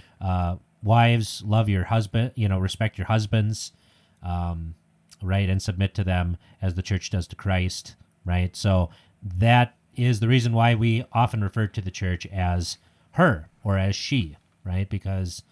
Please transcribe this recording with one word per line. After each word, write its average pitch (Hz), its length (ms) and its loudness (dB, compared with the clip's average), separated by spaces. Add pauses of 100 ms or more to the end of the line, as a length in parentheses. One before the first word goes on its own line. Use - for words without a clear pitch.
(220)
Uh, 90 340 -2 (260)
wives, 117 640 2
love 107 240 2
your 95 160 2
husband, 113 500 0
you 107 140 0
know, 95 100 2
respect 95 380 -2
your - 120 -4
husbands, 107 640 0 (500)
um, 87 520 -4 (480)
right, 98 280 0
and 95 100 2
submit 95 360 -2
to 101 80 0
them 90 340 0 (240)
as 92 120 -2
the 92 80 -2
church - 280 -4
does 90 160 -2
to - 100 -16
Christ," 92 600 -2 (280)
right? 90 320 0
So 92 320 2 (500)
that 117 360 4 (220)
is 120 240 0
the 113 80 2
reason 120 260 2
why 117 220 4
we 117 360 2
often 117 300 2
refer 104 240 0
to 104 160 -8
the 92 80 -6
church 90 360 -4
as 90 520 -2 (340)
her 120 360 2 (160)
or 98 120 0
as 95 180 0
she, 87 420 -4 (280)
right? 92 240 -4
Because, 95 640 -6